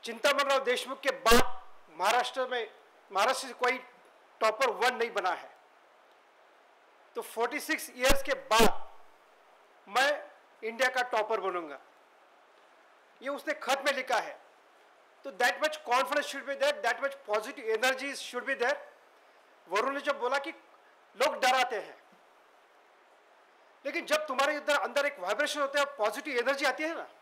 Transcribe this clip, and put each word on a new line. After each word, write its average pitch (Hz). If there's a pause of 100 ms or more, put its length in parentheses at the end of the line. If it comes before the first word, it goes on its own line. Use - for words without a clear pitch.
चिंतामणराव 269
देशमुख 247
के 269
बाद 240 (300)
महाराष्ट्र 233
में, 240 (400)
महाराष्ट्र 247
से 233
कोई 247 (600)
topper 220
वन 214
नहीं 233
बना 185
है, - (1600)
तो 233
फ़ोर्टी 233
सिक्स -
years 277
के 285
बाद - (1000)
मैं 269 (320)
India 226
का 254
टॉपर 220
बनूंगा।" 175 (1400)
ये 247
उसने 285
खत 277
में 285
लिखा 254
है। 147 (840)
तो 277
that 247
much 302 (120)
confidence 269
should 262
be 277
there, 285
that 240
much 277 (140)
positive 220
energy 262
should -
be 269
there। 262 (920)
वरुण 220
ने 285
जब 285
बोला 247
कि 285 (680)
लोग 240
डराते 254
हैं, 165 (1900)
लेकिन 294
जब 302
तुम्हारे 277
इधर 285
अंदर 277
एक 285
vibration 285
होता 277
है, 285 (120)
positive 240
energy 277
आती 262
है 320
ना 185 (140)